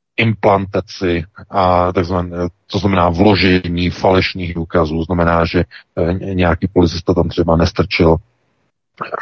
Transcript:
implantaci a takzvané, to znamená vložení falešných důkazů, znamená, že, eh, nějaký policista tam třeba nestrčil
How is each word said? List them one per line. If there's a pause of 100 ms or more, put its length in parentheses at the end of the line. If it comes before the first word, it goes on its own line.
(180)
implantaci (260)
a
takzvané, (380)
to
znamená
vložení
falešných
důkazů,
znamená,
že, (340)
eh,
nějaký
policista
tam
třeba
nestrčil (1080)